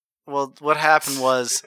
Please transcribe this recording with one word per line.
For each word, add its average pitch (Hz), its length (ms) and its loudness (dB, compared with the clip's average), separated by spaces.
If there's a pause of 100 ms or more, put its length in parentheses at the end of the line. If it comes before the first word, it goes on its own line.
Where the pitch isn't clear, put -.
(340)
Well, 139 260 -2
what 151 180 0
happened 151 420 2
was 127 480 0